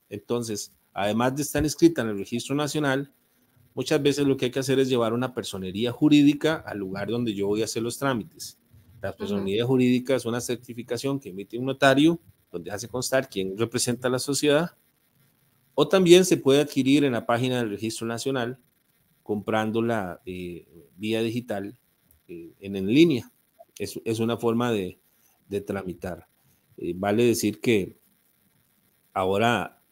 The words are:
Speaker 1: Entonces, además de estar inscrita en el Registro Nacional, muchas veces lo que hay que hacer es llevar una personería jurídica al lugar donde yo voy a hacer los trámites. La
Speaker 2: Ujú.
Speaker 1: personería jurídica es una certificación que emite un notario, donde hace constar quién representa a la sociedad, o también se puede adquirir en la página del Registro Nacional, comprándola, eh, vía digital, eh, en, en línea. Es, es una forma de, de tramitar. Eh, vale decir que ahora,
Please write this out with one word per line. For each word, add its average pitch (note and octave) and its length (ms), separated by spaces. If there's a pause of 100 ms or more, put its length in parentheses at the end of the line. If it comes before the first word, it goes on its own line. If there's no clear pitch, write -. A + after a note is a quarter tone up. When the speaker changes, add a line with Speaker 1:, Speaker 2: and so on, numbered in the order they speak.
Speaker 1:
Entonces, A2 640 (180)
además A2 460
de D3 60
estar D3 200
inscrita D#3 380
en A2+ 80
el G#2 80
Registro A#2+ 380
Nacional, C#3+ 580 (600)
muchas C#3+ 300
veces C#3+ 240
lo C3+ 80
que C3+ 100
hay B2 60
que C#3 80
hacer C3+ 200
es C3+ 100
llevar A#2 240
una B2 200
personería G2+ 600
jurídica D3 640
al G#2 240
lugar G2 280
donde A#2 260
yo G2 140
voy G#2+ 140
a A2+ 40
hacer A2+ 180
los A#2+ 140
trámites. - 600 (440)
La F#2+ 100
Speaker 2:
Ujú. - 60
Speaker 1:
personería G2+ 480
jurídica B2+ 480
es B2 120
una A#2 160
certificación B2 800
que G2+ 80
emite F#2+ 280
un B2+ 80
notario, C#3 540 (320)
donde F2 180
hace G#2 200
constar C3 400
quién F#2+ 280
representa A#2+ 520
a - 20
la B2+ 80
sociedad, D3 520 (1000)
o C#3+ 140
también F#3 380
se F3+ 100
puede C3+ 240
adquirir C#3+ 460
en C3 80
la A2 120
página B2 340
del A#2 100
Registro A2 360
Nacional, A#2+ 540 (640)
comprándola, A2 1000
eh, F2+ 420 (300)
vía A2 240
digital, A2+ 580 (480)
eh, E2+ 320
en, G2 160
en F#2+ 120
línea. C3+ 440 (480)
Es, G2+ 240
es A2+ 160
una A2+ 160
forma A#2 360
de, F#2+ 280 (480)
de G2+ 140
tramitar. F#2 640 (500)
Eh, E2+ 180
vale G#2 300
decir G#2+ 360
que G2+ 360 (1160)
ahora, G2+ 680 (100)